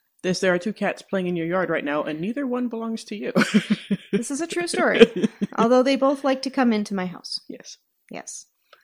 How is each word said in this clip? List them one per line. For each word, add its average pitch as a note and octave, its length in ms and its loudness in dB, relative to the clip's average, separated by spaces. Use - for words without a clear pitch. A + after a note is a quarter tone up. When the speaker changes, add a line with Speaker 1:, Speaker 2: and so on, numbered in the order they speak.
Speaker 1:
This, F3+ 180 0
there F#3 140 4
are F3+ 40 0
two G3+ 140 -4
cats - 300 -4
playing F#3+ 240 -2
in F3+ 100 -2
your E3 100 -2
yard F3 240 0
right D#3+ 140 -2
now, D3 180 -2
and D#3 180 -6
neither A#3 260 -4
one B3 220 -2
belongs A3+ 360 -6
to G#3 120 -10
you. A3 220 -6
<laughs> G3 40 4
Speaker 2:
This G#3 180 -2
is C#4 100 -4
a E4+ 60 -2
true F4 220 -4
story. D4+ 600 4
Speaker 1:
<laughs> - 160 -4
Speaker 2:
Although B3 240 6
they C4+ 140 4
both C#4 280 2
like C4+ 180 2
to C4+ 80 -2
come B3 220 2
into G#3 220 0
my F#3 120 -2
house. - 420 -10
Speaker 1:
Yes. - 300 -18
Speaker 2:
Yes. - 360 -14